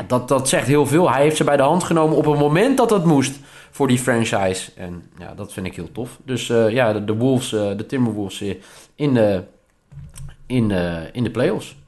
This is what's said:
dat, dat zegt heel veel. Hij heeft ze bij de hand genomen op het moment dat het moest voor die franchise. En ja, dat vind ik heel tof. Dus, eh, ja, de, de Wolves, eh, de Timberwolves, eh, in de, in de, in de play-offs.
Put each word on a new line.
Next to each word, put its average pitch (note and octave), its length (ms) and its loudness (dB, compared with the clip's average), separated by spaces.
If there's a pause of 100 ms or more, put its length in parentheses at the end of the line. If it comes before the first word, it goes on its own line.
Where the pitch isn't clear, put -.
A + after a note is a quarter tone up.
dat, B2+ 200 -2
dat C3 220 0
zegt C#3+ 180 0
heel D3 180 4
veel. D3 260 2
Hij C3 100 2
heeft D3+ 160 2
ze D#3+ 60 0
bij C#3+ 140 4
de C3+ 60 4
hand E3 200 2
genomen D#3 340 2
op C#3+ 80 2
het D3 140 2
moment F3 380 4
dat B3 120 2
het F#3+ 160 2
moest C3+ 340 2 (320)
voor C#3 160 0
die B2 120 2
franchise. A2+ 760 -2
En F2 280 -12 (160)
ja, F2 160 -16
dat G2+ 180 -14
vind G2 120 -8
ik F2 100 -10
heel E2 160 -12
tof. B2 180 -10 (160)
Dus, B2 240 -6
eh, A#2 200 4
ja, A2+ 240 2
de, G#2 120 -4
de G#2+ 100 -2
Wolves, B2+ 380 0
eh, G2+ 240 -2
de G#2+ 80 -10
Timberwolves, G#2 560 -4
eh, G2 140 -6 (400)
in D3 180 -2
de, G#2 300 2 (1040)
in A#2+ 200 0
de, F2 440 -2
in B2 120 -6
de G#2+ 80 -2
play-offs. - 560 -4